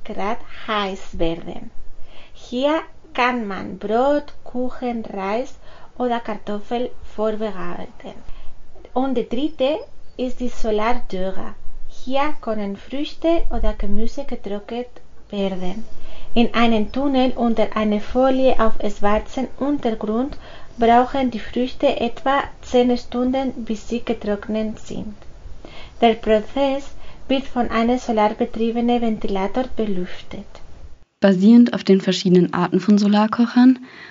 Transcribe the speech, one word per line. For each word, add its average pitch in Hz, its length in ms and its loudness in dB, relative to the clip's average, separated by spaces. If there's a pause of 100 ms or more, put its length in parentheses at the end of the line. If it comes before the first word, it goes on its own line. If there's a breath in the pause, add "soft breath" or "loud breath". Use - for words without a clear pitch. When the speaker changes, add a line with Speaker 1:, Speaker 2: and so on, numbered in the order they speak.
Speaker 1:
Grad 208 320 -2 (300)
heiß 196 500 -4
werden. 170 540 -2 (640 soft breath)
Hier 285 460 -2 (340)
kann 247 320 -2
man 190 320 -8
Brot, 269 540 0 (100)
Kuchen, 247 640 -4
Reis 202 500 -6 (420 soft breath)
oder 240 220 -2
Kartoffel 214 680 -4 (260)
vorbereiten. 208 1000 -4 (800 soft breath)
Und 262 220 0
die 233 120 -2
dritte 294 500 -2 (400)
ist 247 220 -2
die 247 80 -2
Solardürrer. 214 1080 2 (360)
Hier 277 500 2
können 202 380 -4
Früchte 320 760 0
oder 220 220 4
Gemüse 214 500 6
getrocknet 233 640 -6 (420)
werden. 190 560 0 (480 soft breath)
In 233 220 6
einem 226 360 4
Tunnel 262 440 2
unter 233 400 0
einer 214 240 0
Folie 262 600 2
auf 220 160 6 (220)
schwarzem 214 520 2 (100)
Untergrund 240 800 -2 (420 loud breath)
brauchen 247 500 4
die 220 100 -6
Früchte - 600 -2
etwa 269 420 0 (200)
zehn 247 360 2
Stunden, 254 680 -4
bis - 240 -6
sie 233 140 -4
getrocknet 214 760 -4
sind. 202 340 -10 (840 loud breath)
Der 226 140 4
Prozess 269 720 -2 (420 soft breath)
wird 269 180 -2
von 220 240 -2
einem 233 300 0
solarbetriebenen 233 1000 0
Ventilator 214 640 -2 (100)
belüftet. 196 680 -4 (760)
Speaker 2:
Basierend 208 560 8
auf - 80 -6
den 190 180 6
verschiedenen 180 540 4
Arten 180 240 0
von 202 180 4
Solarkochern 220 880 4 (260 loud breath)